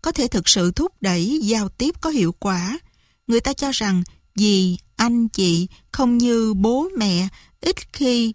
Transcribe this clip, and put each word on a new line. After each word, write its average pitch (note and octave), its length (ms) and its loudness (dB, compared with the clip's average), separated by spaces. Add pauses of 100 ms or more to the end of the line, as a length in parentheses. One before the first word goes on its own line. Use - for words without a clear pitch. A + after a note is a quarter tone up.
có D#4+ 100 -2
thể D#4+ 160 0
thực - 220 0
sự F3+ 220 2
thúc D#4+ 200 -2 (100)
đẩy F#3+ 420 0
giao G#3 260 0
tiếp D4 320 -4
có E4 80 -4
hiệu F#3+ 300 0
quả. F#3+ 400 -4 (480)
Người A#3 120 2
ta C4 140 -2
cho C#4 180 -4
rằng F#3+ 320 0 (320)
vì F#3+ 420 2 (180)
anh A#3 320 2
chị F3+ 400 0 (240)
không A#3+ 260 2
như A#3 360 2
bố A#3 440 0
mẹ, F#3+ 300 0 (340)
ít - 320 -6
khi A#3+ 420 0